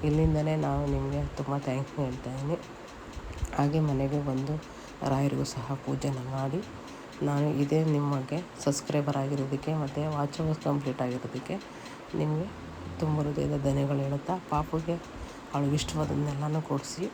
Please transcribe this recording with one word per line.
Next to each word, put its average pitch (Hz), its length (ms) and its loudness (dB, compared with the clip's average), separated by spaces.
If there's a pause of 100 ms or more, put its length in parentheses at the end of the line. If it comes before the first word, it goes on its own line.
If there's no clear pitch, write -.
ಇಲ್ಲಿಂದನೇ 156 520 4
ನಾವು 143 300 2
ನಿಮಗೆ 139 520 0
ತುಂಬ 139 200 -2
ಥ್ಯಾಂಕ್ಸ್ 135 380 -2
ಹೇಳ್ತಾ 127 360 -2
ಇದ್ದೀನಿ. 139 240 -2 (1000)
ಹಾಗೆ 143 240 4
ಮನೆಗೆ 143 480 2
ಬಂದು 139 340 0 (480)
ರಾಯರಿಗೂ 139 340 2
ಸಹ 135 420 -4
ಪೂಜೆನ 139 280 0
ಮಾಡಿ, 135 480 -2 (640)
ನಾನು 143 240 4
ಇದೇ 147 340 4
ನಿಮಗೆ 143 640 2 (160)
ಸಬ್ಸ್ಕ್ರೈಬರ್ 143 540 2
ಆಗಿರೋದಕ್ಕೆ 139 560 0
ಮತ್ತು 151 440 0
ವಾಚ್ 143 240 0
ಅವರ್ಸ್ 156 180 2
ಕಂಪ್ಲೀಟ್ 139 420 0
ಆಗಿರೋದಕ್ಕೆ 127 540 -2 (600)
ನಿಮಗೆ 156 340 2 (500)
ತುಂಬ 156 220 2
ಹೃದಯದ 147 420 0
ಧನ್ಯಗಳು 139 340 4
ಹೇಳುತ್ತಾ, 143 420 0 (100)
ಪಾಪುಗೆ 160 520 0 (520)
ಅವಳಿಗೆ 143 200 2
ಇಷ್ಟವಾದದ್ದನ್ನೆಲ್ಲನೂ 147 880 0
ಕೊಡಿಸಿ 156 520 -4